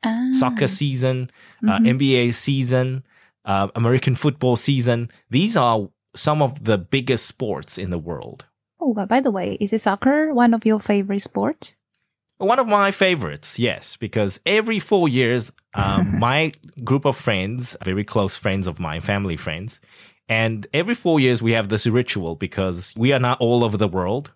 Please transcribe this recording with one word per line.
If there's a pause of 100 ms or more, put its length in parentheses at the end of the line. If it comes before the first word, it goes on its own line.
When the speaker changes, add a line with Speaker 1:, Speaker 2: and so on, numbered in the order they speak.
Speaker 1:
Ah.
Speaker 2:
Soccer
season, (380)
uh,
Speaker 1:
Mm-hmm.
Speaker 2:
N
B
A
season, (420)
uh,
American
football
season. (200)
These
are (260)
some
of
the
biggest
sports
in
the
world. (340)
Speaker 1:
Oh,
but
by
the
way,
is
it
soccer
one
of
your
favorite
sports? (640)
Speaker 2:
One
of
my
favorites,
yes,
because
every
four
years, (220)
um,
Speaker 1:
<laughs>
Speaker 2:
my (320)
group
of
friends,
very
close
friends
of
mine,
family
friends, (480)
and
every
four
years
we
have
this
ritual
because
we
are
not
all
over
the
world